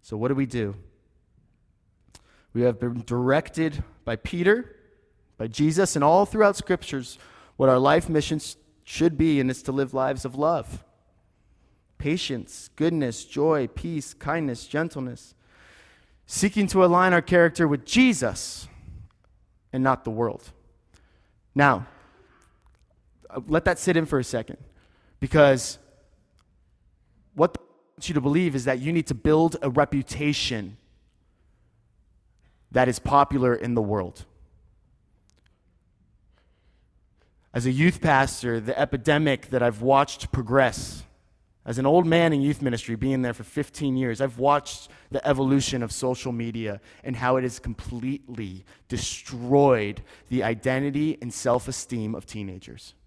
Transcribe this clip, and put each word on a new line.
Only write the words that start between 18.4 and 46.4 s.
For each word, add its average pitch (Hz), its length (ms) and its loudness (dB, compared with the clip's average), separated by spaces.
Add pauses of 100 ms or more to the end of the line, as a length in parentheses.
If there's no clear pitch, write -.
and 131 100 -2
not 131 220 2
the 113 60 -4
world. 110 420 -4 (1000)
Now, 131 340 4 (1400)
uh, 131 200 -10
let 156 160 0
that 180 140 2
sit 175 180 2
in 160 100 2
for 143 120 0
a 123 60 0
second, - 340 -8 (640)
because 139 580 4 (1600)
what - 240 2
I - 40 -14 (320)
want - 140 -12
you 170 60 -4
to 147 60 2
believe 147 340 2
is 131 120 -4
that 131 120 0
you 147 140 -4
need 165 160 0
to 143 60 -2
build 156 480 2
a 135 80 -2
reputation 135 1040 -2 (1900)
that 127 180 2
is 120 100 -2
popular 139 560 2
in 120 200 -4
the 113 80 2
world. 101 440 -6 (3250)
As 120 100 -2
a 131 60 0
youth 156 320 2
pastor, 135 580 2
the 113 180 -6
epidemic 143 720 0
that 123 140 0
I've 113 180 0
watched 135 500 2
progress, 120 720 0 (600)
as 120 140 -6
an 135 80 0
old 165 200 4
man 165 280 4
in 139 80 0
youth 143 180 0
ministry, 117 340 -4
being 131 280 -2
there 120 100 -2
for 107 120 -12
fifteen 139 520 -6
years, 123 240 -2
I've 131 180 -4
watched 143 500 0 (220)
the 131 160 -4
evolution 135 560 2
of 110 80 -6
social 127 420 -4
media 113 480 -6 (220)